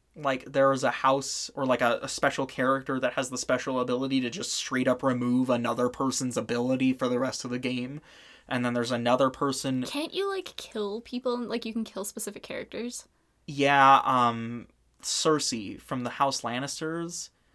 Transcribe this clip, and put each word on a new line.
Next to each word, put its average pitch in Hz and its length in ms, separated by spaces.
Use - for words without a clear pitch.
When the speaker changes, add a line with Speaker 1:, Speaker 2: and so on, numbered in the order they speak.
Speaker 1:
Like, 135 340
there 135 200
is 131 120
a 120 80
house - 640
or, 139 100
like, 123 160
a, 117 200
a 139 80
special 135 360
character 131 540
that 127 140
has 131 160
the 131 80
special 127 420
ability 127 420
to 120 80
just 156 240
straight 127 340
up 123 160
remove 123 460
another 120 400
person's 127 480
ability 127 560
for 127 160
the 123 100
rest 127 260
of 123 60
the 123 80
game. 127 400
And 127 160
then 120 100
there's 120 180
another 123 380
person 131 540
Speaker 2:
Can't 294 300
you, 392 160
like, 381 260
kill 208 460
people? 247 360
Like, 233 280
you 220 80
can 226 100
kill - 220
specific - 380
characters? - 640
Speaker 1:
Yeah, 139 580
um, 120 640
Cersei 123 800
from 127 220
the 120 80
House 139 300
Lannisters 160 880